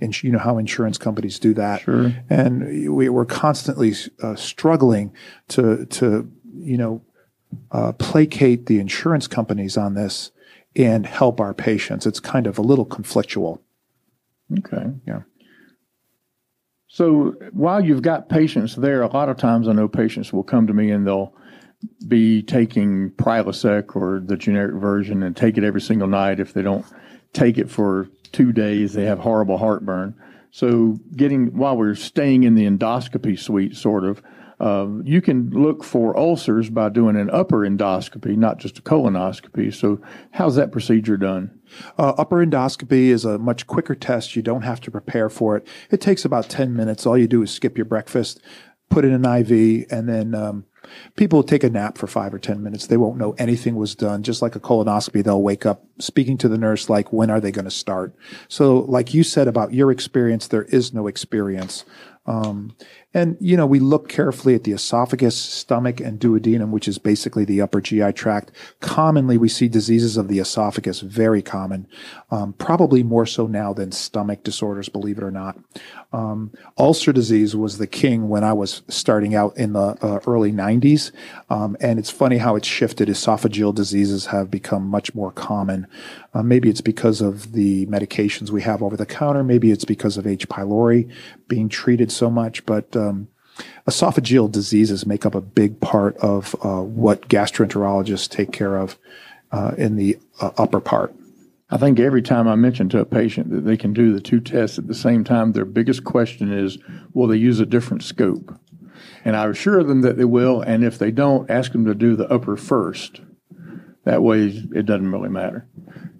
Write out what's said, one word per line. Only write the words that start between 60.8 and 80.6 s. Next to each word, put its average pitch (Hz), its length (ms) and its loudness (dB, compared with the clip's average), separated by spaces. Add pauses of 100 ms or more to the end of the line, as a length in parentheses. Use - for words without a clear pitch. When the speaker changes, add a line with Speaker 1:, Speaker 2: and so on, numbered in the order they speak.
Speaker 1:
no 107 100 -4
experience. 98 800 -6 (400)
Um, 107 500 -6 (380)
and, 175 260 0
you 180 160 2
know, 160 100 4
we 139 140 4
look 139 300 2
carefully 135 440 2
at 110 120 2
the 104 80 0
esophagus, 120 640 0
stomach, 123 640 -4
and 107 180 -8
duodenum, 110 500 2
which 107 180 -4
is 98 120 -4
basically 104 460 0
the 101 160 0
upper 98 200 0
G 107 220 0
I 101 80 2
tract. 104 400 -4 (300)
Commonly, 147 560 2
we 113 120 4
see 120 180 0
diseases 113 500 2
of 98 100 -2
the 98 120 0
esophagus, 104 600 -4
very 107 420 0
common, 95 460 -8 (440)
um, 101 220 -4
probably 147 500 2
more 117 220 2
so 113 220 -4
now 104 260 -4
than 98 180 -6
stomach 104 520 -6
disorders, 101 460 -6
believe 101 280 -6
it 107 60 -8
or 98 80 -6
not. 95 260 -10 (540)
Um, 110 400 -6 (260)
ulcer 151 360 4
disease 107 420 4
was 107 220 -2
the 104 100 -4
king 117 400 0
when 104 160 0
I 110 100 2
was 101 340 -4
starting 107 460 0
out 104 240 0
in 107 160 -2
the, 101 280 0
uh, 101 260 -2
early 110 240 2
nineties. 117 600 2 (380)